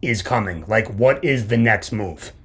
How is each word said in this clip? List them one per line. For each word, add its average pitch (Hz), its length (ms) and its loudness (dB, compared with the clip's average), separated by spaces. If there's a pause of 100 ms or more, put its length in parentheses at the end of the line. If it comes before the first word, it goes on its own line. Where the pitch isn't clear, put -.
is 110 220 -2
coming? 95 440 -2
Like, 107 220 0
what 127 340 2
is 131 260 0
the 117 100 2
next 113 340 2
move? 98 400 -8 (120)